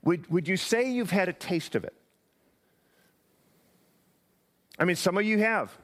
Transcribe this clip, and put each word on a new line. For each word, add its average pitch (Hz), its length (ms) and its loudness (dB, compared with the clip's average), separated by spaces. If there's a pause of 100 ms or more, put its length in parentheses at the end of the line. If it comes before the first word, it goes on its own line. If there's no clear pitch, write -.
Would, 165 280 0
would 165 160 0
you 190 80 0
say 240 360 0
you've 247 200 -2
had 180 180 2
a 170 40 -6
taste - 420 -4
of 95 80 -2
it? - 100 -12 (2750)
I - 80 2
mean, 180 100 2
some 185 220 0
of 208 80 2
you 214 140 2
have. 214 320 0 (120)